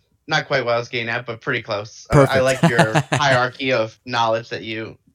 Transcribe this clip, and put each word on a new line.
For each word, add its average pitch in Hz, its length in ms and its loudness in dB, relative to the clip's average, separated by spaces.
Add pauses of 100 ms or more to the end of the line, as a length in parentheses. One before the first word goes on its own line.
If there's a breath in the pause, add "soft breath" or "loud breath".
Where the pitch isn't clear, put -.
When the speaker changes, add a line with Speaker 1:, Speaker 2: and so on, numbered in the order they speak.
(260)
Speaker 1:
not 151 200 -2
quite 135 180 0
what 120 100 2
I 117 40 2
was 120 100 -4
getting 117 200 -4
at, 120 180 -4
but 117 140 -10
pretty 120 220 -4
close. 107 480 -8
Speaker 2:
Perfect. 135 220 6
Speaker 1:
I, 135 60 2
I - 40 4
like 131 200 2
your 113 320 2
Speaker 2:
<laughs> - 180 0
Speaker 1:
hierarchy 131 600 0
of 113 320 -2
knowledge 117 460 0
that 110 120 -8
you, 110 360 -10 (160)